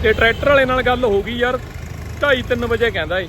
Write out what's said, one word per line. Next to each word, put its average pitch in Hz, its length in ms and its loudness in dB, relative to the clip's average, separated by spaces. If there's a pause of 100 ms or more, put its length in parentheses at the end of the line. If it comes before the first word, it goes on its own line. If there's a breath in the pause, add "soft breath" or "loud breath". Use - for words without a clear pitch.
ਤੇ 220 100 4
ਟਰੈਕਟਰ 226 360 2
ਵਾਲੇ 277 160 4
ਨਾਲ 254 180 0
ਗੱਲ 247 220 0
ਹੋ 202 160 2
ਗਈ 226 160 -6
ਯਾਰ, 240 220 0 (640)
ਢਾਈ 277 200 2
ਤਿੰਨ 240 240 -2
ਵਜੇ 226 260 2
ਕਹਿੰਦਾ 175 280 -2
ਏ। 175 100 -6